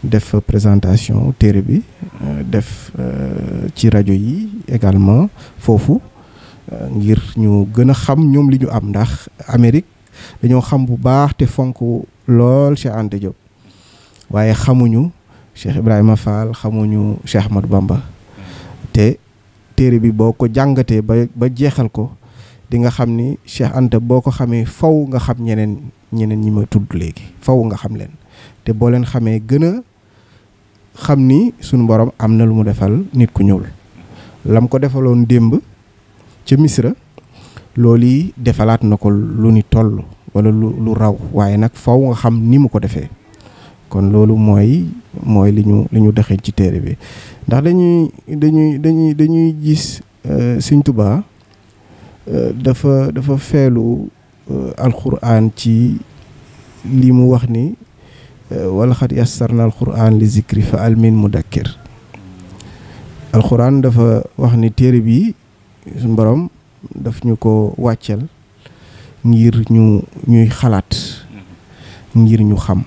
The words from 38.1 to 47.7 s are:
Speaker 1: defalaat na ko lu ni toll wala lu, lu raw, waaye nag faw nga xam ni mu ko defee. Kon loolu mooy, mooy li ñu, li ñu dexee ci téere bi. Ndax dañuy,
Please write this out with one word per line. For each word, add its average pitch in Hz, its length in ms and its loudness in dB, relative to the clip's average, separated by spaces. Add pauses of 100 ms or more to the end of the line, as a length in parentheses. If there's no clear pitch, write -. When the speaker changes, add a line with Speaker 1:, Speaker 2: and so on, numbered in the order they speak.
Speaker 1:
defalaat 117 460 0
na 107 140 2
ko 104 120 -2
lu 104 420 0
ni 110 120 4
toll 101 400 0 (300)
wala 107 180 2
lu, 110 320 0
lu 110 100 -2
raw, 104 220 0 (160)
waaye 101 260 0
nag 110 160 0
faw 123 240 0 (120)
nga 117 60 -2
xam 117 260 -2
ni 120 160 4
mu 139 100 4
ko 104 120 -2
defee. 92 300 -6 (800)
Kon 98 220 0
loolu 107 240 4
mooy, 107 500 2 (380)
mooy 104 280 2
li 104 140 0
ñu, 104 260 2
li 110 100 2
ñu 107 100 4
dexee 107 300 0
ci 104 120 -6
téere 90 260 0
bi. - 180 -6 (500)
Ndax 131 160 0
dañuy, 175 480 2 (160)